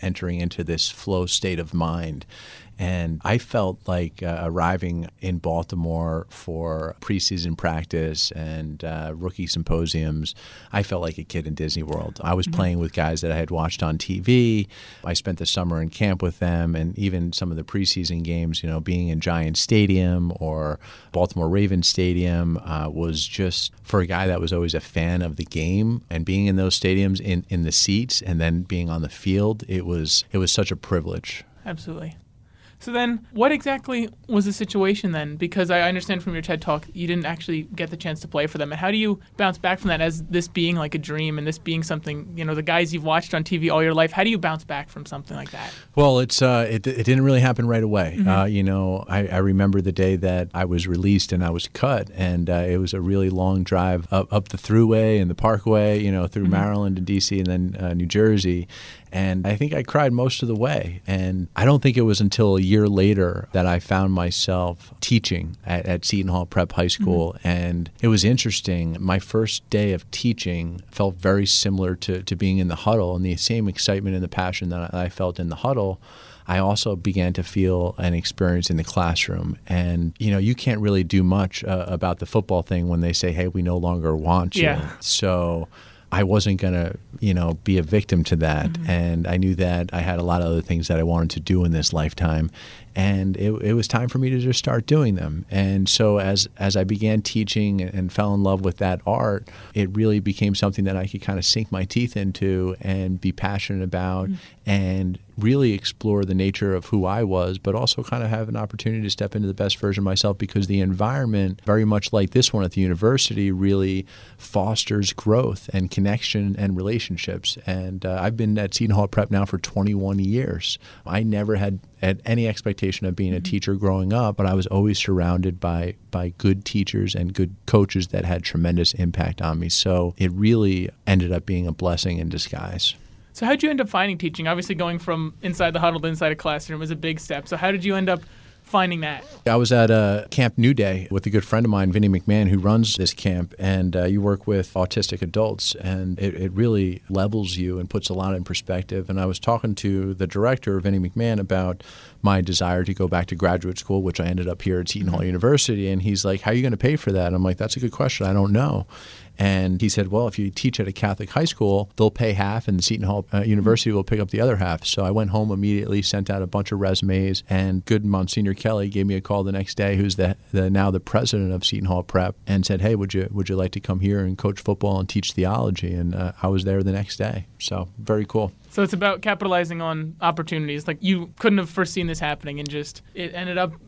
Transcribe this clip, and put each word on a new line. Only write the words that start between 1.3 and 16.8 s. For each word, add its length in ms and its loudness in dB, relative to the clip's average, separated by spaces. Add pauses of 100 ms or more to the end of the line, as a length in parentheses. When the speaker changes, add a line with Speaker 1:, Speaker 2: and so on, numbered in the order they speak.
Speaker 1:
of 140 -8
mind. 520 -4 (520)
And 460 -4
I 140 0
felt 500 -2
like, 340 -4
uh, 200 -6
arriving 640 -2 (140)
in 160 -2
Baltimore 920 -4
for 720 -8
preseason 580 -2
practice 760 -4
and, 520 -8
uh, 320 -8
rookie 320 -6
symposiums, 880 -2 (380)
I 100 0
felt 180 -4
like 160 -6
a 60 -10
kid 240 -6
in 60 -6
Disney 300 -4
World. 380 -6
I 120 0
was 140 0
Speaker 2:
Mm-hmm. 100 -4
Speaker 1:
playing 220 2
with 120 -2
guys 300 -2
that 100 -2
I 60 -2
had 120 -2
watched 320 -2
on 160 0
T 220 -6
V. 480 2 (380)
I 80 -4
spent 260 -4
the 60 -6
summer 360 -2
in 60 -2
camp 340 0
with 180 -2
them, 360 0
and 240 -2